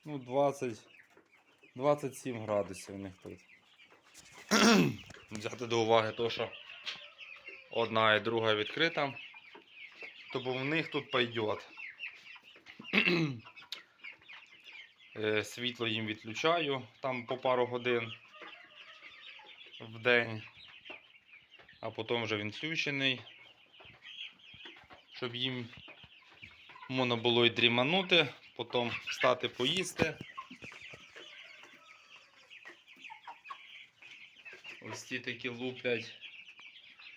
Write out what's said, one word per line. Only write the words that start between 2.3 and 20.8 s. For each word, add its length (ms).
градусів 540
у 20
них 160
тут. 160
<clears throat> 560
Взяти 340
до 160
уваги 300
то, 180
що 220
одна 440
і 40
друга 360
відкрита. 580
Тобто 200
в 120
них 220
тут 240
пойдет. 580
<clears throat> 480
Е, 240
світло 440
їм 180
відключаю, 760
там 260
по 120
пару 280
годин 460
в 180
день. 440